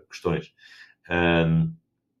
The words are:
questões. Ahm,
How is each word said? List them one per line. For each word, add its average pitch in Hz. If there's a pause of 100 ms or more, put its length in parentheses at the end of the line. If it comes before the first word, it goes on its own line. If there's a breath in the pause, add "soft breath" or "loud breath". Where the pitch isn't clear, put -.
questões. - (540 loud breath)
Ahm, 85 (500)